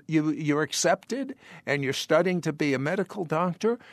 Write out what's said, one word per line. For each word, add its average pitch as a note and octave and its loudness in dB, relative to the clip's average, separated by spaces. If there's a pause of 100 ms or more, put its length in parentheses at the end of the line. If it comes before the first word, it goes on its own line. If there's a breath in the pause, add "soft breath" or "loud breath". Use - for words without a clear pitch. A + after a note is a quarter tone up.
you, D#3 2
you're D3 0
accepted, G#3 -2 (280 loud breath)
and C#3+ -2
you're C3 0
studying F3 2
to D#3+ -2
be D3 0
a B2+ 0
medical F3+ -4
doctor. F3+ -2 (140)